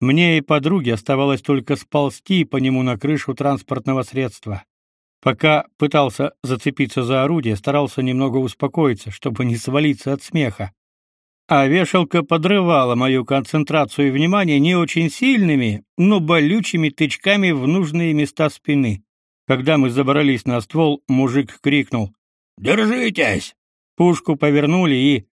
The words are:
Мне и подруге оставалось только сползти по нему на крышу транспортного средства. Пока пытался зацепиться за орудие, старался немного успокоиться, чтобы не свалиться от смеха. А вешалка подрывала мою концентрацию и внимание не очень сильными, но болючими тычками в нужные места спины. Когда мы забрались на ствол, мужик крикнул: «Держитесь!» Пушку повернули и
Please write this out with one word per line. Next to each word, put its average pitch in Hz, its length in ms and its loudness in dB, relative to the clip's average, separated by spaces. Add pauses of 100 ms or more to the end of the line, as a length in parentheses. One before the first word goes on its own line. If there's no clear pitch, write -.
Мне 160 380 2
и - 20 -2
подруге 147 540 0
оставалось 135 480 -2
только 135 320 -2
сползти 151 680 -2
по 143 140 -6
нему 131 240 0
на 123 160 -2
крышу 139 380 -4
транспортного 139 640 -2
средства. 117 640 -8 (580)
Пока 151 460 0 (100)
пытался 143 640 0
зацепиться 131 640 -4
за 131 200 0
орудие, 139 320 -2
старался 139 460 -2
немного 127 360 -2
успокоиться, 131 760 -2
чтобы 127 340 -6
не 120 100 -2
свалиться 139 560 -2
от 139 120 -6
смеха. 117 500 -4 (720)
А 139 200 2
вешалка 170 560 0
подрывала 165 720 2
мою 131 300 0
концентрацию 143 840 -2
и 135 40 0
внимание 165 480 2
не 160 140 2
очень 170 380 0
сильными, 156 720 0 (160)
но 196 200 4
болючими 165 720 0
тычками 190 600 0
в 131 160 -2
нужные 165 480 0
места 151 340 -2
спины. 131 540 -2 (420)
Когда 135 320 2
мы 131 140 2
забрались 135 540 2
на 120 160 -2
ствол, 151 460 -2
мужик 131 540 0
крикнул: 127 500 0 (460)
«Держитесь!» 185 960 0 (420)
Пушку 170 400 2
повернули 147 600 2
и 131 320 2 (100)